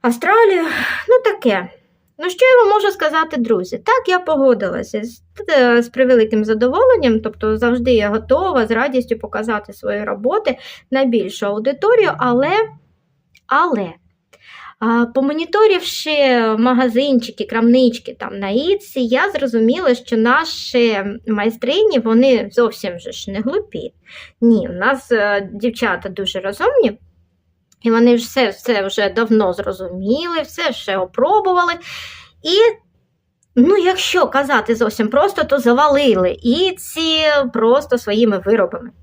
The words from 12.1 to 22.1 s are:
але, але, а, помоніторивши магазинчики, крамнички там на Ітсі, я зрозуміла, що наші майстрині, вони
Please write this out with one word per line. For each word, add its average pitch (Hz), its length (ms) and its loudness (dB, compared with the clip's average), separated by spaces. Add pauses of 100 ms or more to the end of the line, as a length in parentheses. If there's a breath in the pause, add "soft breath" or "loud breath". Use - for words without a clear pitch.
але, 254 340 0 (960)
але, 262 420 -2 (920 loud breath)
а, 233 260 0
помоніторивши 302 1300 0 (180)
магазинчики, 247 880 0
крамнички 233 720 2
там 196 200 -10
на 196 100 -6
Ітсі, 277 560 -2
я 285 260 0
зрозуміла, 247 640 0
що 240 220 -4
наші 240 840 0 (240)
майстрині, 233 720 0
вони 233 520 2